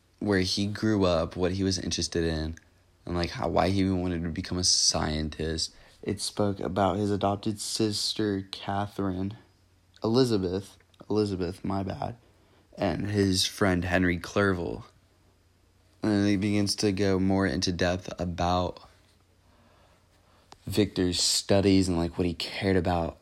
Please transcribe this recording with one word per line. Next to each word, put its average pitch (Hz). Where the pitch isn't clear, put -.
where 101
he 95
grew 104
up, 82
what 90
he 98
was 95
interested 85
in, 80
and, 87
like, 87
how, -
why 85
he 98
even 92
wanted 87
to 85
become 90
a 90
scientist. 78
It 98
spoke 101
about 95
his 104
adopted 101
sister, 104
Catherine, 98
Elizabeth, 110
Elizabeth, 98
my 98
bad, -
and 98
his 98
friend 92
Henry 90
Clerval. 95
And 107
then 101
he 104
begins 101
to 104
go 95
more 95
into 90
depth 90
about 87
Victor's 92
studies 98
and, 85
like, 82
what 90
he 85
cared -
about 85